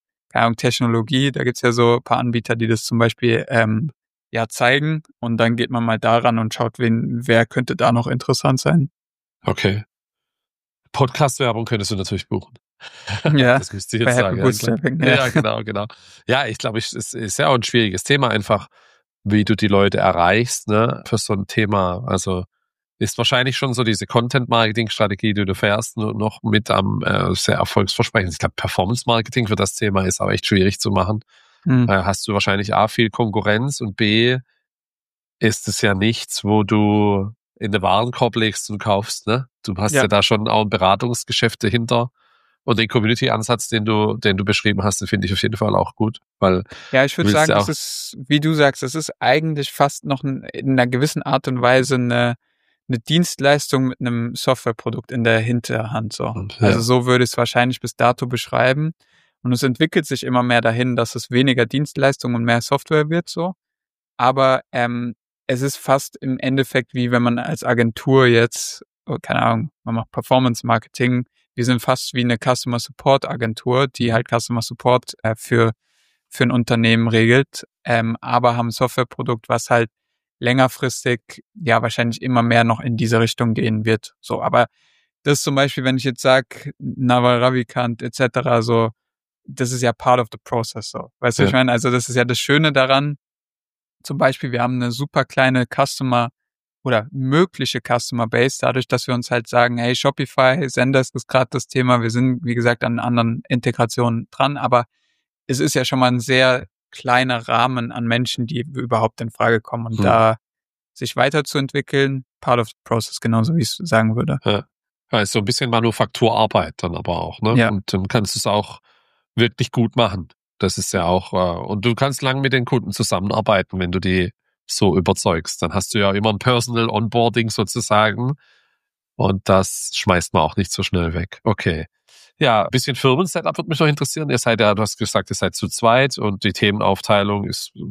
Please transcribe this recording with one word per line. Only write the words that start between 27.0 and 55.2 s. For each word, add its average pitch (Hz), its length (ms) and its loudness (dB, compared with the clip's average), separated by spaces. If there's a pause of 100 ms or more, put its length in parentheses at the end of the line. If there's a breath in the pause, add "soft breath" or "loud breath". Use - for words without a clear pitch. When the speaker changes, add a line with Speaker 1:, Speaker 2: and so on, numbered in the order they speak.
Speaker 2:
äh, 95 320 0
sehr - 220 0
erfolgsversprechend. 101 760 0
Ich - 60 -12
glaub, - 160 -4
Performance-Marketing 113 920 -2
für 101 80 0
das 98 200 -2
Thema 98 300 0
ist 92 160 -2
auch 98 80 -2
echt 101 160 -2
schwierig 98 340 2
zu 104 120 -2
machen. 98 300 0 (440 soft breath)
Speaker 1:
Mhm. 127 240 4
Speaker 2:
Äh, 95 140 2
hast 95 240 -4
du 107 60 -2
wahrscheinlich 101 400 0
A, 101 140 4
viel 110 220 0
Konkurrenz 110 720 -2
und 104 160 -6
B, 113 420 2 (1000)
ist - 280 0
es 104 140 -4
ja 104 120 2
nichts, 104 500 -2
wo 107 200 2
du 104 680 2 (280)
in 104 120 -4
den 101 100 0
Warenkorb 110 540 0
legst 107 340 -4
und 104 100 -8
kaufst, 104 480 -2
ne? 127 200 -2 (160)
Du 101 140 -4
hast 101 160 -2
Speaker 1:
Ja. 135 100 4
Speaker 2:
ja 107 40 2
da 101 160 2
schon 107 240 2
auch 107 140 2
ein 107 80 -2
Beratungsgeschäft 110 920 0
dahinter. 117 480 0 (520)
Und 113 160 0
den 113 80 0
Community-Ansatz, 113 800 0
den 107 180 -2
du, 107 320 2
den 101 200 2
du 98 80 0
beschrieben 101 380 0
hast, 98 180 0
den 98 60 -8
finde 98 200 0
ich 95 60 0
auf 92 80 -4
jeden 107 160 -2
Fall 104 180 0
auch - 200 0
gut, 110 240 -2 (200)
weil 92 240 2 (280 loud breath)
Speaker 1:
Ja, 135 140 4
ich 143 120 -4
würd 165 80 0
Speaker 2:
du - 20 4
willst 104 60 4
Speaker 1:
sagen, 156 160 4
Speaker 2:
ja - 60 4
Speaker 1:
das 104 100 4
Speaker 2:
auch - 40 -6
Speaker 1:
ist, - 480 -8 (100)
wie 147 120 2
du 156 140 0
sagst, 147 280 2
das 131 140 -6
ist 156 240 -6
eigentlich 143 520 0
fast - 340 0
noch 143 180 -4
ein, 135 200 -4 (100)
in 131 180 -2
einer 127 160 4
gewissen 131 340 -2
Art 131 260 -2
und 127 140 -2
Weise 127 340 4
eine, 120 400 0 (520)
eine 123 120 -2
Dienstleistung 143 880 2
mit - 100 -10
einem 120 360 -4
Softwareprodukt 120 760 -4
in 120 120 -2